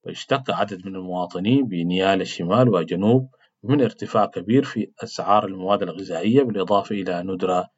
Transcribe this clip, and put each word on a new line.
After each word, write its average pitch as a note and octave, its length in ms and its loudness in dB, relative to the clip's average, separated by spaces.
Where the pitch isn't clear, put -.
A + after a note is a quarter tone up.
واشتكى C3 460 -4
عدد F#2 340 -4
من F#2+ 100 -10
المواطنين F#2 720 0
بنيال F#2 540 0
الشمال G2+ 480 2
وجنوب G2 600 2
من C3+ 180 2
ارتفاع G#2+ 440 0
كبير A2 380 0
في A2+ 240 -4
أسعار G2+ 420 0
المواد F#2+ 380 -2
الغذائية، F#2 600 0
بالإضافة G2+ 520 0
إلى F2+ 280 -4
ندرة F#2 440 -2